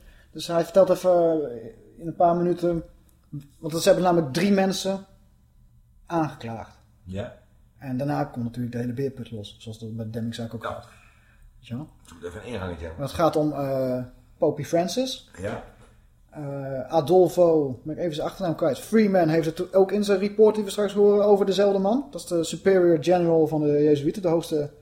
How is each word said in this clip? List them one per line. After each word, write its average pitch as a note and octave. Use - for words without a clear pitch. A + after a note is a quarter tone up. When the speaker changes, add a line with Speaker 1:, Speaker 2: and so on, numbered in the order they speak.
Speaker 1:
Dus D#3+
hij E3+
vertelt F#3
even, E3
eh, A#2+
in E3
een D#3
paar F3
minuten, F3
want D#3
ze D#3
hebben F3+
namelijk E3+
drie F#3+
mensen F#3+
aangeklaagd. B2+
Speaker 2:
Ja. F#2+
Speaker 1:
En C3
daarna C#3+
komt B2
natuurlijk A#2+
de A#2
hele B2
beerput B2
los, G#2
zoals G#2+
dat A2+
bij A2+
de G#2+
Demmingzaak A#2
ook A2+
Speaker 2:
Ja. A2+
Speaker 1:
gaat. -
Weet -
je A#2
wel? D#3
Speaker 2:
Het -
moet D#2+
even F2
een F#2+
ingangetje F#2
hebben. E2+
Speaker 1:
Maar C3+
het -
gaat D#3+
om, D3+
eh, C3+
Pope D3
Francis. F#3+
Speaker 2:
Ja. G#2
Speaker 1:
Eh, C#3
Adolfo, D#3+
ben D#3
ik -
even E3+
zijn D3
achternaam E3+
kwijt. D3+
Freeman F#3+
heeft D#3+
het D#3+
to-, F3+
ook F#3+
in G#3
zijn G3+
report G#3
die G#3
we G3
straks G3
horen G3+
over G3+
dezelfde G3
man. G#3+
Dat E3+
is -
de E3+
Superior F3
General E3
van D#3
de D3
Jezuïeten, D3+
de F#3
hoogste D#3